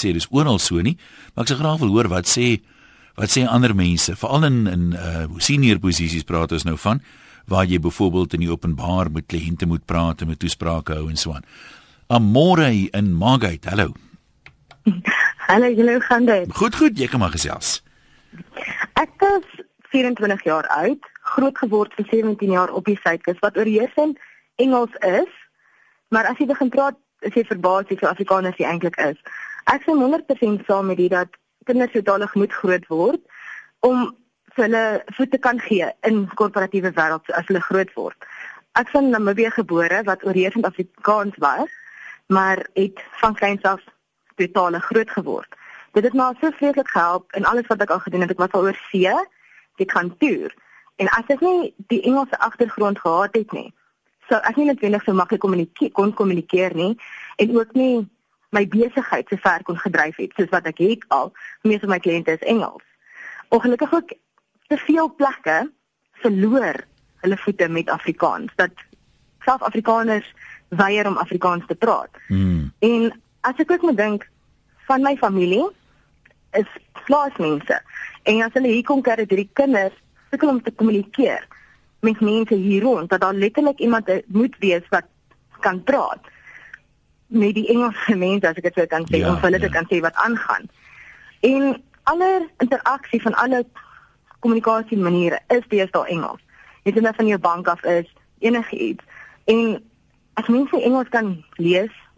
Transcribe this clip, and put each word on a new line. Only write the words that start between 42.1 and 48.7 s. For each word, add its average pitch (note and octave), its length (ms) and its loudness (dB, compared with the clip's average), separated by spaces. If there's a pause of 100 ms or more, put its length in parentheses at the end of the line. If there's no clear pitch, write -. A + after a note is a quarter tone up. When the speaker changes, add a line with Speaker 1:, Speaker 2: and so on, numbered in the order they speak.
Speaker 2:
maar F#3+ 360 2 (100)
het G3 300 -2 (120)
van A3 220 0
kleins G3+ 280 -2
af F#3+ 180 0 (520)
totale F3 480 0
groot A3 300 -2
geword. - 380 -6 (440)
Dit G#3 120 2
het B3 100 2
my C4 100 2
al B3+ 140 -2
so D#4 120 0
vreeslik C#4+ 400 0
gehelp F3 440 0
in - 120 -4
alles A#3 220 2
wat G#3+ 140 0
ek G3 80 -2
al F3+ 120 0
gedoen F3+ 220 -2
het. F3 60 -4
Ek F3+ 120 -2
was F#3 100 -2
al F#3+ 140 2
oor G3 160 -2